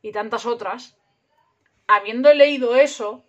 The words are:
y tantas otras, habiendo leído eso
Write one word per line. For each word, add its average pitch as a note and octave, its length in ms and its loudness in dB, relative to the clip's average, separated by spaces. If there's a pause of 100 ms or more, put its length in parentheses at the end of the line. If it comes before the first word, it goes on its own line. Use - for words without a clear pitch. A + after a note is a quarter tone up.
y G#3+ 100 -14
tantas A3 320 -8
otras, A#3 540 -10 (880)
habiendo A3 480 2
leído C4+ 420 2
eso B3+ 520 -2